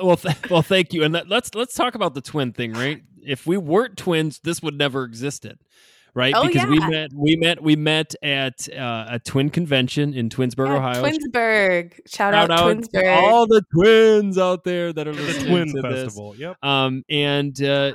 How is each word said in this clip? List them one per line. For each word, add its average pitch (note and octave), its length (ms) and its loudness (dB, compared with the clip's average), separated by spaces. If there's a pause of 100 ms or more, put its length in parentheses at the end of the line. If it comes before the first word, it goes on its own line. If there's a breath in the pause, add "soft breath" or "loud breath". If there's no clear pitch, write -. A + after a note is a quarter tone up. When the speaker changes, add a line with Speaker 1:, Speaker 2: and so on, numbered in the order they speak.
Speaker 1:
well, F3 100 6
th-, - 340 -4
well, E3+ 120 4
thank F#3 320 0
you. D#3 80 0
And D#3 100 2
let, E3+ 160 -4
let's, A#3 240 -2
let's A3+ 220 -6
talk A#3+ 220 -2
about F3+ 180 -2
the C#3 60 -10
twin C3 320 -4
thing, A2+ 220 -6
right? B2+ 280 -6 (240)
If C#3+ 180 -8
we F3 120 0
weren't G3 400 0
twins, D#3+ 480 -2
this E3 180 -6
would D3 160 -6
never C3+ 240 -2
existed, A#2 560 -10 (560 soft breath)
right? B2+ 220 2
Speaker 2:
Oh, C4+ 100 4
Speaker 1:
Because D#4+ 220 0
we D3+ 100 4
Speaker 2:
yeah. D#3 100 2
Speaker 1:
met, D#3 240 -4
we D3 220 2
met, E3 260 0
we D#3 140 2
met D#3 480 -2
at, C3+ 500 -4
uh, A#2 380 -8
a A#2+ 80 -6
twin C#3 320 -2
convention C#3+ 640 -2
in A#2+ 140 -2
Twinsburg, B2+ 400 -2
Speaker 2:
Yeah, C#3+ 80 0
Speaker 1:
Ohio. B2+ 280 -2
Speaker 2:
Twinsburg. A3 920 0 (120)
Shout G3+ 260 -2
Speaker 1:
Shout - 20 4
Speaker 2:
out E3+ 180 4
Speaker 1:
out E3+ 160 4
to A3+ 200 -2
Speaker 2:
Twinsburg. F#3 320 2
Speaker 1:
all A3+ 280 6
the A3 140 6 (120)
twins G#3+ 640 6
out F3+ 240 0
there F3 300 -4
that D3+ 160 -8
are D3+ 40 -6
Speaker 3:
The D3 100 -8
Speaker 1:
listening C#3+ 260 -4
Speaker 3:
Twin E3+ 260 2
Speaker 1:
to C3+ 80 -4
this. B2+ 220 -4
Speaker 3:
Festival, G#2 320 -14
yep. D#3+ 260 -14
Speaker 1:
Um, C3+ 480 0
and, C#3+ 500 -2
uh, C#3 340 0